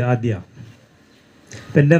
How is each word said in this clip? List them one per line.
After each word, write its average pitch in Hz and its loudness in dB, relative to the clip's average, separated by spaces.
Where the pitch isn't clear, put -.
ആദ്യമാണ്. 113 -4
ഇപ്പം - -2
എൻ്റെ 156 4